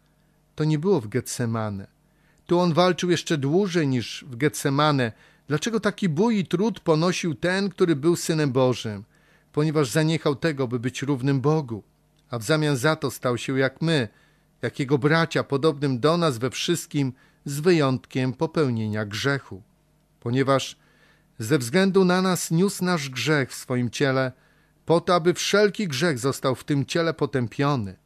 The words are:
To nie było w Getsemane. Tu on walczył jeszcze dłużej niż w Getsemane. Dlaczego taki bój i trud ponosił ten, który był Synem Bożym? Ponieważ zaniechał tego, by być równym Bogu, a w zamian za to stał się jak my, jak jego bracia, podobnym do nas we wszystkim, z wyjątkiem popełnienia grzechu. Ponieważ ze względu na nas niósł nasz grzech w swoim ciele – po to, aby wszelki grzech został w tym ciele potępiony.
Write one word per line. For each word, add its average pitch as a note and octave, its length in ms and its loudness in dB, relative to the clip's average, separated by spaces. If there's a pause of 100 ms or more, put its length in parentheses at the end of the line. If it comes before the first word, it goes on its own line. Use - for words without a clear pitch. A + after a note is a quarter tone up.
(540)
To D#3 100 -4
nie D#3 140 2
było E3+ 220 2
w A2 80 -8
Getsemane. A2 760 -4 (600)
Tu F3 120 0
on F3+ 140 2
walczył F3+ 380 2
jeszcze D#3+ 280 0
dłużej E3 500 0
niż B2+ 400 -4
w B2 80 -12
Getsemane. C#3 760 0 (360)
Dlaczego G#3 320 -2
taki G3+ 280 -2
bój G#3 300 2
i F3 80 -2
trud G3+ 340 -2
ponosił E3+ 540 0
ten, F#3+ 340 -2
który E3+ 280 2
był D#3+ 200 2
Synem D3+ 360 0
Bożym? A#2 520 0 (480)
Ponieważ D3+ 380 0
zaniechał D#3 460 0
tego, C3+ 320 -2
by A#2+ 120 -4
być B2+ 220 -6
równym C3+ 380 0
Bogu, C3 420 0 (480)
a A#2+ 80 -6
w G#2+ 40 -8
zamian D3+ 340 2
za D3+ 200 2
to D3 140 -4
stał A#2+ 280 -2
się C3+ 200 -4
jak C3+ 240 -2
my, D#3 260 0 (540)
jak A#2+ 160 -4
jego C#3 200 0
bracia, D3+ 460 0
podobnym C#3 560 0
do D3+ 160 2
nas D#3 220 0
we B2 120 -4
wszystkim, C#3+ 640 -2 (320)
z C#3+ 160 -6
wyjątkiem C3+ 720 2
popełnienia A2+ 720 -2
grzechu. G#2 580 -4 (580)
Ponieważ B2+ 560 0 (600)
ze A#2+ 200 0
względu F#3 460 2
na F3+ 180 4
nas F#3 280 -2
niósł F3+ 340 0
nasz E3 260 -2
grzech B2+ 400 0
w - 40 -14
swoim B2 360 -2
ciele – C3 420 0 (540)
po E3 140 4
to, F3+ 140 2
aby F3 200 2
wszelki G3+ 540 2
grzech C#3+ 300 0
został C3 360 -2
w - 100 -8
tym C#3 220 0
ciele E3 280 0
potępiony. B2+ 920 -2